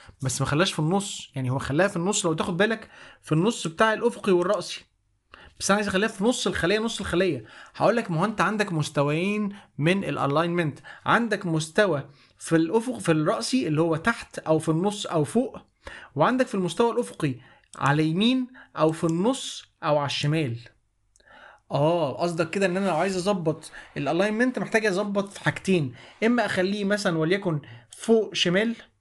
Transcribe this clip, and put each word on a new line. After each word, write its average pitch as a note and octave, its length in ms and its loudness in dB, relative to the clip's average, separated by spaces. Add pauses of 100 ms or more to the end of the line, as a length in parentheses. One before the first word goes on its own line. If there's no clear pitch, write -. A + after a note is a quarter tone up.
(220)
بس C3 200 -2
ما C3 60 0
خلاش D#3 260 0
في - 60 -6
النص، F#3 560 -2
يعني C3 140 -4
هو C3 100 -2
خلاها D3 280 2
في G3 80 -4
النص F3+ 300 -2
لو D#3+ 80 2
تاخد F3 240 -2
بالك G#3+ 320 0 (320)
في - 100 -4
النص F3 360 2
بتاع A3 260 2
الأفقي G#3+ 380 0
والرأسي، F3+ 540 0 (760)
بس - 120 0
أنا G3 40 6
عايز G#3 120 0
أخليها G3 200 2
في G#3+ 160 -4
نص B3 240 2
الخلية، F#3 320 0
نص A3 200 -4
الخلية. F3 460 0 (300)
هقول G3 200 2
لك A3 160 -2
ما D#3 80 0
هو F3+ 60 2
أنت A3 160 -2
عندك G3+ 320 0
مستويين E3+ 840 0 (220)
من F#3 260 2
الalignment، D3 800 -2 (240)
عندك G#3 400 0
مستوى D#3+ 640 0 (280)
في - 180 -2
الأفق، A3+ 420 2
في F#3 140 -2
الرأسي D#3+ 560 0
اللي D#3 140 0
هو E3 140 2
تحت - 440 -4
أو D#3+ 200 2
في D#3 100 -6
النص F#3 360 0
أو E3 180 0
فوق، - 340 -2 (580)
وعندك A#3+ 320 2
في - 80 -8
المستوى G3 360 0
الأفقي F#3 440 -2 (420)
على D3 280 2
يمين A#3 420 2 (280)
أو D#3 160 2
في D#3+ 120 -6
النص F3 640 -2 (180)
أو D3+ 140 2
على C#3+ 80 0
الشمال. D3 540 -2 (1120)
آه، D3+ 500 0
قصدك E3+ 280 0
كده G3 160 0
إن F3+ 120 0
أنا G3 80 0
لو F3+ 100 0
عايز F#3 220 0
أظبط F3+ 540 -2 (280)
الalignment G#3+ 600 0
محتاج G#3+ 260 0
أظبط G3+ 440 0
في - 100 -18
حاجتين، D#3 540 0 (300)
إما A#3 220 2
أخليه G3 400 0
مثلًا G3+ 320 0
وليكن E3 440 0 (360)
فوق A3+ 380 2
شمال G#3 400 2 (260)